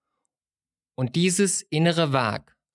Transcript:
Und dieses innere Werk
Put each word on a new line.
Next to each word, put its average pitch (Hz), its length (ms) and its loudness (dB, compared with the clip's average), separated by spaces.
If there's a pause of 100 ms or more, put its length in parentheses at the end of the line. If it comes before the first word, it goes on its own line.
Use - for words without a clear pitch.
(960)
Und 127 200 -4
dieses 185 480 0
innere 160 500 0
Werk 113 420 -2 (200)